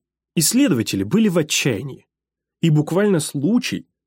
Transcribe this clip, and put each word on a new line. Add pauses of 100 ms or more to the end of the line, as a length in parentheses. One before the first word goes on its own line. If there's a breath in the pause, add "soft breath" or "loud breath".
(360)
Исследователи
были
в
отчаянии. (560)
И
буквально
случай, (220)